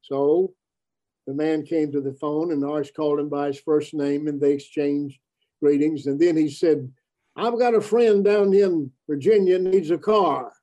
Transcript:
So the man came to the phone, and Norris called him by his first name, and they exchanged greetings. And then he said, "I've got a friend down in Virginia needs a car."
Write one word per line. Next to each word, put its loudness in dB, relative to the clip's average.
So 0
the -10
man -2
came -2
to -2
the -8
phone, -4
and -2
Norris -6
called -2
him -4
by -4
his -8
first -2
name, -4
and -6
they 2
exchanged -4
greetings. 0
And -4
then 2
he 0
said, -2
"I've -2
got 2
a 4
friend 2
down 4
in 2
Virginia 2
needs 0
a 0
car." 0